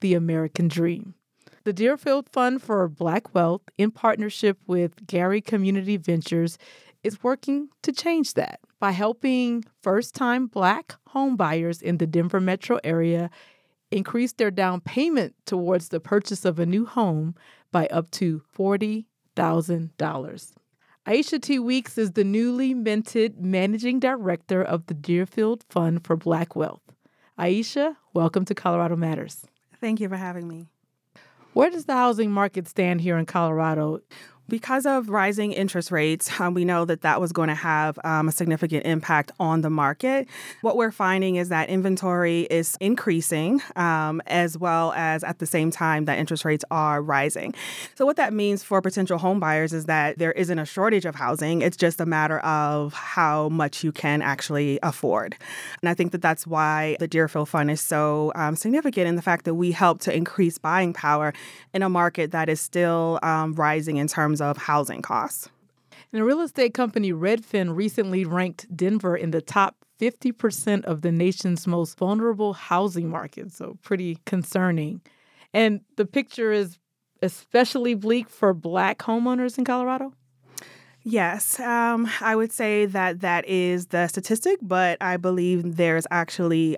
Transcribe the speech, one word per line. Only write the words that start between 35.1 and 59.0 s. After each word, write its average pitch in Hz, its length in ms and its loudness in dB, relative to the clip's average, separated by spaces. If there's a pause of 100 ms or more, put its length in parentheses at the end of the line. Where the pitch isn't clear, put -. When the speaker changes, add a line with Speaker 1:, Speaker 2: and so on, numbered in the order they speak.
Speaker 2:
interest 185 360 -2
rates, 160 500 0
um, 180 140 0
we 180 120 2
know 175 200 2
that 165 160 -2
that 156 180 2
was 170 120 -2
gonna 160 240 0
have, 151 480 0
um, 160 240 0
a 160 40 0
significant 160 540 -2
impact 156 540 0
on 160 220 2
the 156 100 0
market. 156 560 0 (340)
What 226 160 2
we're 226 140 2
finding 190 460 0
is 175 120 -2
that 160 180 0
inventory 180 720 2
is 165 380 -2
increasing, 190 840 0 (120)
um, 160 520 0
as 170 280 0
well 165 360 0
as 160 320 -2
at - 160 -6
the 165 80 -4
same 160 240 0
time 156 340 0
that 151 140 0
interest 156 260 -2
rates 156 240 0
are 151 320 0
rising. 147 540 -2 (400)
So 269 100 2
what 285 120 2
that 240 160 2
means 202 280 0
for 190 220 0
potential 185 340 0
home 185 220 2
buyers 156 340 0
is 160 120 -4
that 156 340 0
there 165 140 2
isn't 175 260 0
a 156 60 -2
shortage 196 400 0
of 156 100 -4
housing. 151 480 0
It's 170 120 2
just 170 240 2
a 170 60 0
matter 156 360 0
of 147 520 0
how 151 560 0
much 151 340 -2
you 156 80 0
can 147 300 0
actually 143 640 0
afford. 110 520 -2 (460)
And 175 80 2
I 175 60 0
think 175 160 0
that 175 100 -4
that's 160 240 0
why 156 540 0
the 165 80 -2
Deerfield 156 420 0
Fund 147 220 2
is 151 100 -2
so, 151 540 0
um, 156 200 -2
significant 240 520 0